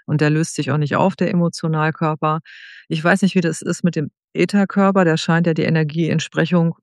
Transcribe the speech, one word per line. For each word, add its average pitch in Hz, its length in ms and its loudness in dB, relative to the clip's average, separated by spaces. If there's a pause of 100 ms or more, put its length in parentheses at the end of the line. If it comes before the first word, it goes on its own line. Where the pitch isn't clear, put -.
Und 151 140 0
der 151 80 2
löst 151 280 -2
sich - 160 -4
auch 147 40 0
nicht 151 200 -2
auf, 185 180 2
der 175 160 -2
Emotionalkörper. 156 1080 -2 (480)
Ich 160 140 -4
weiß 175 200 2
nicht, 190 140 2
wie 185 40 2
das 165 220 -4
ist - 220 -4
mit 175 100 0
dem 151 160 -4 (220)
Ätherkörper. 190 720 2
Der 160 120 2
scheint 170 300 0
ja 165 80 2
die 160 80 -2
Energieentsprechung 160 1200 0